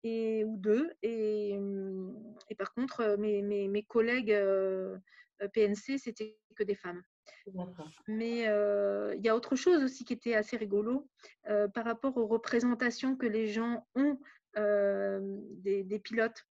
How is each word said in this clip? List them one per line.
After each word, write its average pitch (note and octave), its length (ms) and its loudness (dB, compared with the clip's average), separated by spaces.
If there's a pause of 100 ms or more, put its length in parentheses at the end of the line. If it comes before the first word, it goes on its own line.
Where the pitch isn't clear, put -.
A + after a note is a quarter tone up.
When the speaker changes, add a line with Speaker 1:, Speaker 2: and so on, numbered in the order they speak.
Speaker 1:
et, A3 420 0
ou A3 120 -4
deux. A3 340 2 (100)
Et, G#3+ 560 0
hum, G3 580 -6 (340)
et G#3+ 60 -10
par - 200 -8
contre, B3+ 260 -4
euh, G#3 160 4
mes, G#3 240 0
mes, G3+ 260 -2
mes G3+ 140 0
collègues, A#3 500 2
euh, F#3+ 640 2 (460)
euh, G3+ 60 -4
P A3 140 0
N G#3 120 4
C, C4+ 240 -4
c'était A3 400 -10 (180)
que G#3+ 80 -2
des G3+ 120 0
femmes. F3 260 -12 (460)
Speaker 2:
D'accord. F3 420 -10 (180)
Speaker 1:
Mais, A3+ 400 -2
euh, G3+ 680 2
il G3 80 -6
y A3 40 6
a A3 60 6
autre A#3+ 200 0
chose D#4+ 280 6
aussi C4 220 -4
qui B3 80 -4
était A#3 220 -2
assez G#3+ 200 0
rigolo, G#3+ 540 -2 (400)
euh, G#3 180 4
par A3+ 160 -4
rapport A#3 320 -2
aux A#3 120 2
représentations A#3+ 880 0
que C4 100 -4
les A3 220 0
gens A3+ 480 -2
ont, C#4 240 2 (380)
euh, G3+ 640 2 (440)
des, G3 200 0
des G3 160 -4
pilotes. A3+ 540 -2